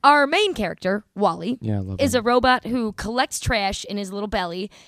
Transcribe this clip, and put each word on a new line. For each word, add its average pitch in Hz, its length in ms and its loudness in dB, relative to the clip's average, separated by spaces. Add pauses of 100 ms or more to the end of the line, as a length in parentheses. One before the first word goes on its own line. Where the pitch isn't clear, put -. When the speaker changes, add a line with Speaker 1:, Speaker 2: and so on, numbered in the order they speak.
Speaker 1:
Our 285 220 8
main 370 300 2
character, 190 480 -2 (100)
wall-E, 190 480 0
Speaker 2:
Yeah, 107 140 -2
I 101 60 -2
love 95 200 -4
Speaker 1:
is 254 140 2
Speaker 2:
him. 240 60 2
Speaker 1:
a - 20 -8
robot 247 420 2
who 226 280 -2
collects 247 460 -4
trash 202 460 -2
in 202 120 -8
his 196 140 -6
little 202 160 -6
belly. 185 440 -4 (160)